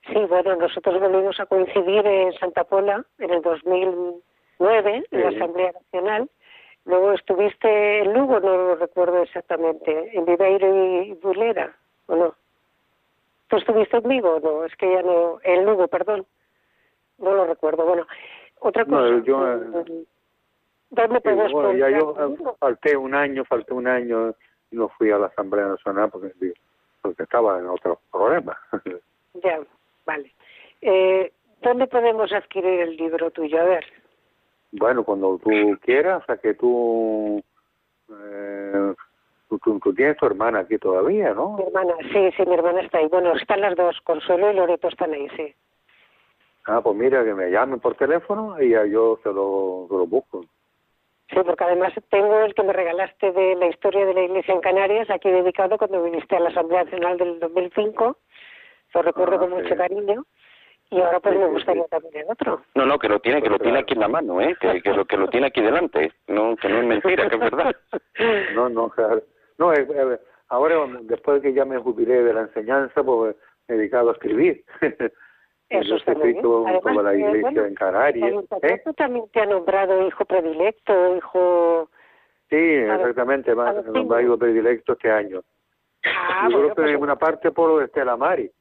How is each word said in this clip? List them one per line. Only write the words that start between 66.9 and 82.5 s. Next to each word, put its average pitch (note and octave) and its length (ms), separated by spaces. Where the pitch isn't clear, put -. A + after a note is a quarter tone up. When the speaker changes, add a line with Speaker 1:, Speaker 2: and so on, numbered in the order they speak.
Speaker 3:
que A#2 60
es - 60
verdad. A3+ 340
Speaker 2:
<laughs> G#3 640
No, B2 140
no, A2+ 200
claro. A2+ 320
No, E3+ 120
eh, C#3+ 160
eh, C3+ 300
ahora, D3+ 300
después C3+ 420
de C#3+ 60
que C3 40
ya C3+ 120
me C3+ 120
jubilé A#2+ 460
de A#2 100
la A2 80
enseñanza, B2+ 640
pues, A2+ 320
me A#2+ 80
he - 20
dedicado A#2 320
a A2 40
escribir. B2+ 520
<laughs> - 320
el G3+ 160
Speaker 1:
Eso - 100
está - 180
muy - 180
bien. F#3+ 100
Speaker 2:
crucifijo, A#2 260
Speaker 1:
Además, F#3 140
Speaker 2:
toda G#2 80
la G2+ 100
Speaker 1:
eh, G2+ 60
Speaker 2:
iglesia G#2 220
Speaker 1:
bueno, A2 140
Speaker 2:
en G2 100
Canarias, G#2 520
Speaker 1:
el G3 60
ayuntamiento - 560
Speaker 2:
¿eh? D4 40
Speaker 1:
también B3 380
te A#3 100
ha G#3 40
nombrado F#3+ 640
hijo - 180
predilecto, F3+ 920
hijo E3+ 720
Speaker 2:
Sí, D3+ 60